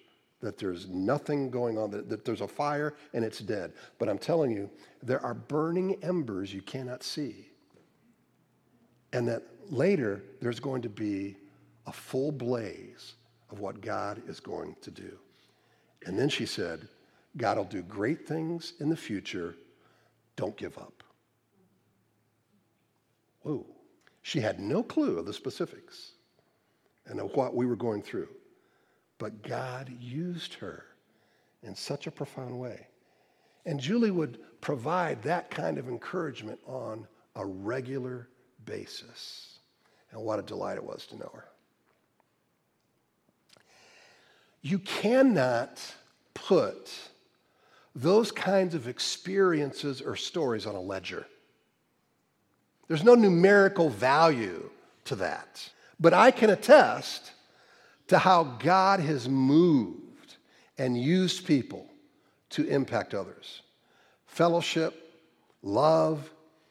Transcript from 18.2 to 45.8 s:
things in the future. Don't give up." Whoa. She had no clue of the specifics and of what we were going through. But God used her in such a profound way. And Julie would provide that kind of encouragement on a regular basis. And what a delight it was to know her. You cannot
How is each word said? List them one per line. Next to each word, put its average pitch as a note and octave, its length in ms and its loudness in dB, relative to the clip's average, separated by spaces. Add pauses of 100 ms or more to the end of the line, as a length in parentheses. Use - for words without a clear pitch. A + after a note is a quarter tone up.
things D#3+ 540 -6
in D3 80 -4
the D#3+ 80 0
future. F2+ 600 -8 (800)
Don't - 200 -6
give E2+ 220 -12
up." - 260 -20 (2500)
Whoa. D3 240 -8 (560)
She - 180 -6
had G2+ 180 -2
no B2 240 -2
clue A#3+ 360 -2
of E2+ 80 -6
the G2 80 -8
specifics - 800 -12 (920)
and G#2 140 -10
of G2 160 -8
what C#3 180 -2
we B2 120 0
were A#2+ 100 -2
going G#2+ 240 -4
through. F#2+ 340 -10 (840)
But G#2+ 240 -12
God B2+ 480 -10 (100)
used D#3+ 540 -10
her - 320 -14 (760)
in G2+ 120 -16
such - 320 -10
a E3 40 -10
profound B2+ 480 -12
way. A#2 280 -12 (800)
And D3+ 120 -4
Julie G#3+ 320 0
would D#3 280 -4 (240)
provide C#3+ 600 -4
that E3+ 260 -4
kind D#3+ 260 -4
of B2+ 140 -8
encouragement A#2 720 -10
on A2+ 420 -12 (300)
a G2 80 -8
regular B2 840 -8 (340)
basis. - 960 -16 (520)
And A2 120 -14
what A2 160 -4
a F#2+ 40 -6
delight F#2+ 360 -8
it - 60 -10
was - 240 -12
to - 100 -18
know - 160 -14
her. - 140 -20 (3250)
You F3+ 160 -2
cannot F#3 1160 2 (380)